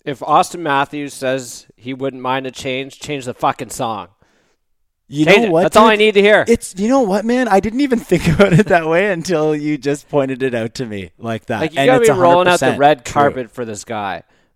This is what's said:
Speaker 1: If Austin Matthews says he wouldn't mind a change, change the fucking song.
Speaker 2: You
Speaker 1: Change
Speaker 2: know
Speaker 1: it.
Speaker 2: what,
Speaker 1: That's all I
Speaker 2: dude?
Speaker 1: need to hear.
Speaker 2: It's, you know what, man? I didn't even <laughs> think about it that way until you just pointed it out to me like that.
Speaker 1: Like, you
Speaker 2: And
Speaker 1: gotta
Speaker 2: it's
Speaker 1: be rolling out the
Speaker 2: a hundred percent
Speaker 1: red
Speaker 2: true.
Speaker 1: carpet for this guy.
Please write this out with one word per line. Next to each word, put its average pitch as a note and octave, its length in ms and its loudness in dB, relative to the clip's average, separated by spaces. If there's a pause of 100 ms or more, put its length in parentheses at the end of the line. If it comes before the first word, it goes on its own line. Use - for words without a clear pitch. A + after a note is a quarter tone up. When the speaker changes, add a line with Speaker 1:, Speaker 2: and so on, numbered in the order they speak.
Speaker 1:
If C#3+ 180 -10
Austin F3 420 0
Matthews C#3+ 500 -4
says C3 600 -8
he B2 180 -14
wouldn't C3 280 -8
mind C3 260 -4
a B2+ 40 -10
change, C3+ 480 -10
change C#3 260 -10
the B2 80 -10
fucking C3 360 -4
song. G#2 400 -8 (960)
Speaker 2:
You D3+ 180 -2
Speaker 1:
Change F#3 120 6
Speaker 2:
know A#3 80 4
Speaker 1:
it. G3 60 0
Speaker 2:
what, E3 120 2
Speaker 1:
That's - 140 2
all A3 100 8
I A3 60 4
Speaker 2:
dude? G#3 60 0
Speaker 1:
need G#3+ 160 4
to G3 60 4
hear. G3+ 280 4
Speaker 2:
It's, - 280 0
you G#3 120 -2
know C4+ 140 2
what, G3+ 200 -2
man? B3 240 0
I G3 140 2
didn't A3 200 -4
even B3+ 180 0
<laughs> - 0 -
think - 280 -2
about F#3 240 4
it F3+ 160 6
that E3+ 200 2
way F3+ 240 2
until D#3 440 -2
you D3+ 220 -4
just C#3+ 320 -4
pointed C3+ 340 -2
it B2+ 100 -2
out A#2 220 -4
to C3 100 -8
me G2+ 320 -10
like A2+ 280 -8
that. A2+ 160 -4
Speaker 1:
Like, D#3 120 -6
you C3+ 60 -4
Speaker 2:
And C#3 80 4
Speaker 1:
gotta B3+ 140 4
Speaker 2:
it's A3+ 80 4
Speaker 1:
be - 80 2
rolling F3 320 4
out F3 100 2
the C#3 60 0
Speaker 2:
a - 60 2
hundred A#2 60 -4
percent - 20 -8
Speaker 1:
red C#3+ 260 2
Speaker 2:
true. - 80 -12
Speaker 1:
carpet C#3 380 0
for B2+ 120 -10
this G#2+ 220 -12
guy. G2+ 380 -8 (320)